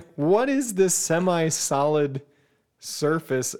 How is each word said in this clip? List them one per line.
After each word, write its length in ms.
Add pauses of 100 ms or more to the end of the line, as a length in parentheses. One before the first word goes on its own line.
(160)
what 340
is 260
this 180
semi-solid 1300 (580)
surface 800